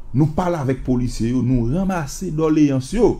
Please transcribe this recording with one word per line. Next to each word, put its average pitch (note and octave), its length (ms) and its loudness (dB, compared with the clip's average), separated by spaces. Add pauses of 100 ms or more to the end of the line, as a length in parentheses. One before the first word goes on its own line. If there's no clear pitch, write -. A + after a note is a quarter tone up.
(100)
nou D3 240 2
pale F3 240 0
avèk C3+ 280 -2
polisye B2 480 -2
yo, B2 120 0
nou B2 240 2
ranmase F3+ 640 -4
dòleyans D3+ 640 2
yo. G3 240 4